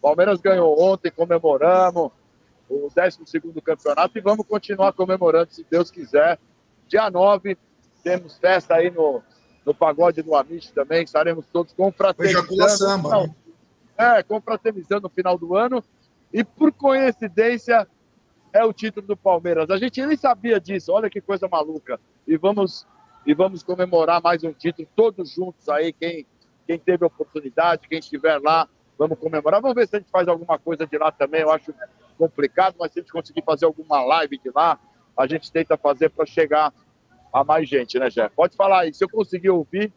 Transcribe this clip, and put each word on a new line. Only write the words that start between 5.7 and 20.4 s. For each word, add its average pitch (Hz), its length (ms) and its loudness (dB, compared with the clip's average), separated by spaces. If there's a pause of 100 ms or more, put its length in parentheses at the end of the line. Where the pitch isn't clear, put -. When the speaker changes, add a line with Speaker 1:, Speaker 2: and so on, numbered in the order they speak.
Speaker 1:
Deus 170 200 0
quiser. 156 480 0 (500)
Dia 214 220 0
nove, 190 460 2 (460)
temos 175 360 -4
festa 180 360 2
aí 175 160 2
no, 151 320 -2 (420)
no 147 100 0
Pagode 160 480 0
do 156 120 -2
Amit 147 380 -2
também, 156 320 -2
estaremos 156 480 -2
todos 170 220 -4
confraternizando. 190 720 0
Speaker 2:
Foi 190 100 -6
Jacula 202 140 4
Samba, 196 400 0
Speaker 1:
Não, 208 160 2
Speaker 2:
né? 156 80 -10 (640)
Speaker 1:
é, 226 260 4
confraternizando 202 800 -6
no 185 80 -12
final 180 280 -2
do 170 160 -6
ano. 240 300 0 (480)
E, 220 100 -2
por 302 300 0
coincidência, 233 1120 0 (680)
é 220 120 4
o 220 80 2
título 214 340 -8
do 202 100 -4
Palmeiras. 170 540 0
A 196 60 0
gente 254 280 -4
nem 302 120 0
sabia 233 420 0